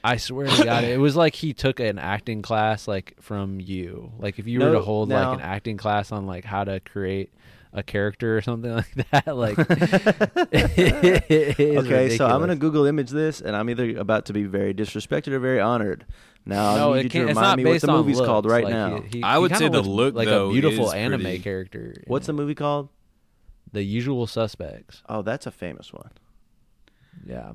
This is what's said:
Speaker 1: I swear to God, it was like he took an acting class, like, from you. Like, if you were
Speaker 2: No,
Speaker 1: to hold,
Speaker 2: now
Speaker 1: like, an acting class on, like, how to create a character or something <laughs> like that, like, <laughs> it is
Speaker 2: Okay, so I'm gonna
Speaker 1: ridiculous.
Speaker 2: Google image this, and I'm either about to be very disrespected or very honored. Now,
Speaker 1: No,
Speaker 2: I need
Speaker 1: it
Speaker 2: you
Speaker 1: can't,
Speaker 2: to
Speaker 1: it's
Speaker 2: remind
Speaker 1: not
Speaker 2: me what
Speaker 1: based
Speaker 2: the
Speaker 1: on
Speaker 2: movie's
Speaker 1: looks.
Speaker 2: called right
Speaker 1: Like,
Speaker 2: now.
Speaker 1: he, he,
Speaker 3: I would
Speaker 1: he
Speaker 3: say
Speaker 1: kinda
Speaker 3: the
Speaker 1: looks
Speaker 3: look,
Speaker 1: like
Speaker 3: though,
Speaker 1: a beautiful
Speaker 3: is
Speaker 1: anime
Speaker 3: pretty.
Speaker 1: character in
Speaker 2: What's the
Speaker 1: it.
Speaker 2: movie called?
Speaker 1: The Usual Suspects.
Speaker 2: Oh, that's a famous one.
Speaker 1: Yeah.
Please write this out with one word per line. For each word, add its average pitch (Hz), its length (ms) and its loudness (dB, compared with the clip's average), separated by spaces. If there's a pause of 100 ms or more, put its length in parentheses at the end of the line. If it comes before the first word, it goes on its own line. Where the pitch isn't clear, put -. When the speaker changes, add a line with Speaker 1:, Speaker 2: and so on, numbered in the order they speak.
Speaker 1:
I 120 140 2
swear 135 280 -6
to 139 180 4
God, 117 200 2
it 123 160 0
was 143 160 4
like 165 180 4
he 151 200 -6
took 135 260 -2
an 104 180 -2
acting 104 420 -4
class, 107 460 0
like, 98 340 -6
from 98 380 -6
you. 95 600 -10
Like, 101 200 -6
if 98 80 -12
you 120 140 0
were - 60 6
Speaker 2:
No, 120 80 6
Speaker 1:
to 107 60 4
hold, 107 280 0
Speaker 2:
now 131 240 2
Speaker 1:
like, 131 80 -4
an - 40 -12
acting 104 320 -6
class 104 360 -2
on, 101 140 -6
like, 92 180 -10
how 101 180 -4
to 98 160 -4
create 95 540 -6 (400)
a 101 100 -8
character 104 560 -2
or 101 40 0
something 117 280 -4
<laughs> - 20 -6
like 113 220 -4 (160)
that, 143 260 0
like, 113 220 0
<laughs> 190 960 2
it 180 1040 4
is 143 260 4
Speaker 2:
Okay, 127 320 2
so 131 100 4
I'm 117 80 6
gonna 147 80 2 (100)
Speaker 1:
ridiculous. 151 80 -2
Speaker 2:
Google 151 260 4
image 143 240 0
this, 151 300 -2
and 104 160 -4
I'm 110 140 -2
either 117 280 -2
about 104 280 0
to 110 60 -10
be 104 120 -2
very 98 280 -2
disrespected 107 600 -4
or 135 80 -2
very 127 200 0
honored. 104 460 -2 (400)
Now, 104 300 2
Speaker 1:
No, 147 160 2
Speaker 2:
I 131 40 2
need 135 40 2
Speaker 1:
it - 40 -2
Speaker 2:
you 123 60 -2
Speaker 1:
can't, 120 160 0
Speaker 2:
to - 40 0
Speaker 1:
it's 110 80 2
Speaker 2:
remind - 120 4
Speaker 1:
not - 80 4
Speaker 2:
me 127 60 0
what 160 80 4
Speaker 1:
based 165 140 2
Speaker 2:
the - 60 2
Speaker 1:
on 156 60 4
Speaker 2:
movie's 143 200 2
Speaker 1:
looks. 127 100 2
Speaker 2:
called 107 180 2
right 113 180 4
Speaker 1:
Like, 101 80 -2
Speaker 2:
now. 95 280 -2
Speaker 1:
he, 110 180 -10
he, - 60 -4
Speaker 3:
I 120 140 2
would 180 120 4
Speaker 1:
he 185 60 0
Speaker 3:
say 160 80 2
Speaker 1:
kinda 123 180 2
Speaker 3:
the 98 60 -2
Speaker 1:
looks 98 80 0
Speaker 3:
look, 123 180 2
Speaker 1:
like 113 140 0
Speaker 3:
though, 101 220 2
Speaker 1:
a - 20 0
beautiful 123 340 2
Speaker 3:
is 90 80 -2
Speaker 1:
anime 101 280 -2
Speaker 3:
pretty. 92 180 -4
Speaker 1:
character 101 560 -8
in - 100 -20
Speaker 2:
What's 131 200 -4
the 160 60 -4
Speaker 1:
it. 147 40 -2
Speaker 2:
movie 147 180 -4
called? 147 360 -4 (840)
Speaker 1:
The 104 100 -4
Usual 120 460 -2
Suspects. - 800 -8
Speaker 2:
Oh, 107 140 -6
that's 113 240 -6
a 110 40 -10
famous - 420 -14
one. - 180 -20 (1160)
Speaker 1:
Yeah. 60 280 -14